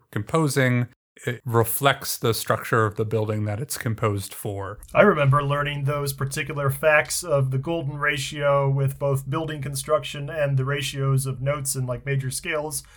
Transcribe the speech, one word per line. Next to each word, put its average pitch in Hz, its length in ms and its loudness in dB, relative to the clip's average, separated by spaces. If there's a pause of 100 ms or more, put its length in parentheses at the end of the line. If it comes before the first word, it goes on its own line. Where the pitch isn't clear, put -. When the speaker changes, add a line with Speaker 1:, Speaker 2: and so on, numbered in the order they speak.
(120)
Speaker 1:
composing, 127 760 2 (380)
it 120 200 -4
reflects - 720 2
the 117 160 0
structure 113 520 0
of 107 100 -2
the 110 100 -2
building 107 400 -2
that 104 160 -4
it's - 160 -6
composed 107 560 -2
for. 101 460 -8 (140)
Speaker 2:
I 160 100 8
remember 143 400 4
learning 143 400 -2
those 143 280 -2
particular 143 580 -4
facts 151 540 2
of 139 280 2
the 135 80 0
golden 156 380 -2
ratio 143 720 2
with 139 300 0
both 135 300 -2
building 156 320 -2
construction 143 680 -2
and 143 280 0
the 131 80 2
ratios 135 600 0
of 120 140 -6
notes 139 360 -2
and, 127 120 -2
like, 123 180 -6
major 135 260 -2
scales 151 520 -4 (140)